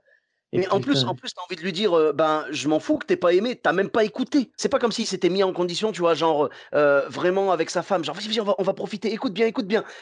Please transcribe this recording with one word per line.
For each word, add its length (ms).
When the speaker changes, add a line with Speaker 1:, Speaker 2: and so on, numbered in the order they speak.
Speaker 1:
Et 40
Speaker 2:
Mais 100
en 140
plus, 160
Speaker 1:
putain. 100
Speaker 2:
en 60
plus, 180
t'as 80
envie 160
de 60
lui 100
dire, 220
euh, « 180
Ben, 380
je 180
m'en 100
fous 200
que 80
t'aies 100
pas 160
aimé, 240
t'as 160
même 160
pas 160
écouté. » 540
C'est 100
pas 100
comme 140
s'il 140
s'était 240
mis 120
en 120
condition, 380
tu 100
vois, 100
genre, 380
euh, 340
vraiment 440
avec 180
sa 100
femme, 240
genre, « 120
Vas-y, 120
vas-y, 140
on 20
va, 140
on 40
va 120
profiter, 400
écoute 180
bien, 140
écoute 200
bien. » 160